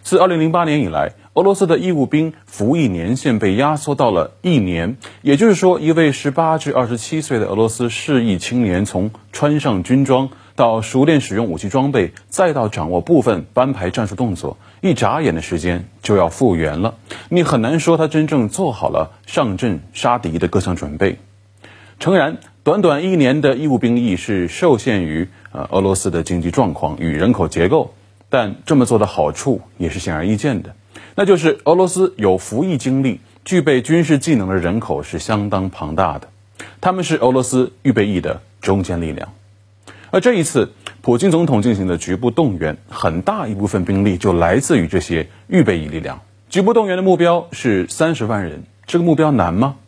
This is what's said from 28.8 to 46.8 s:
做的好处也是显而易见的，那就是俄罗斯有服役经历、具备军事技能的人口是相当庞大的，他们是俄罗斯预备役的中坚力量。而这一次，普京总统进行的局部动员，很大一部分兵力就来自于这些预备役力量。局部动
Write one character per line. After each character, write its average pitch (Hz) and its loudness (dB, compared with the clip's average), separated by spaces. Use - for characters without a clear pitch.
做 113 2
的 104 2
好 76 -2
处 120 -4
也 82 -4
是 87 -8
显 87 -6
而 80 -4
易 107 0
见 117 -2
的， - -16
那 202 2
就 185 6
是 151 0
俄 156 4
罗 185 4
斯 185 0
有 95 2
服 117 -4
役 170 -2
经 131 0
历、 127 -2
具 180 2
备 135 2
军 160 2
事 147 2
技 151 0
能 95 0
的 92 0
人 90 0
口 73 -4
是 - -10
相 104 -2
当 95 -2
庞 80 -8
大 80 0
的， - -18
他 185 2
们 185 -4
是 160 -2
俄 127 2
罗 131 2
斯 127 0
预 - 2
备 107 2
役 95 -2
的 - -6
中 98 0
坚 87 -4
力 80 -6
量。 - -10
而 190 2
这 240 2
一 165 2
次， 123 0
普 120 2
京 185 4
总 165 4
统 110 2
进 120 2
行 95 -2
的 87 0
局 90 -4
部 120 -2
动 117 0
员， 78 -4
很 85 -2
大 196 -4
一 107 -6
部 101 -4
分 95 -2
兵 98 0
力 92 2
就 95 2
来 85 2
自 151 0
于 87 0
这 90 0
些 80 -4
预 175 4
备 92 2
役 76 -8
力 107 -8
量。 - -10
局 190 0
部 226 2
动 220 2